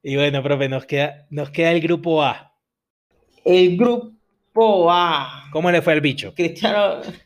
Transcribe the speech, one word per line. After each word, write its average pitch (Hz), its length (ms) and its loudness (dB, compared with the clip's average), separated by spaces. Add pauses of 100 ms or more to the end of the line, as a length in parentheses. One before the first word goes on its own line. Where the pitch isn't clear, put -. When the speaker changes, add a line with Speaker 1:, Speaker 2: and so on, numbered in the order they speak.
Speaker 1:
Y 139 120 -6
bueno, 139 280 0
profe, 139 260 0
nos 131 160 -6
queda, 143 440 -4
nos 147 200 -10
queda 165 220 0
el 170 100 0
grupo 165 420 0
A. - 300 -4 (920)
Speaker 2:
El 180 320 4
grupo 220 1120 0
A. 143 600 -2
Speaker 1:
¿Cómo 170 200 0
le 165 100 2
fue 160 120 2
al 151 80 2
bicho? 127 340 -4
Speaker 2:
Cristiano, 185 680 -2 (240)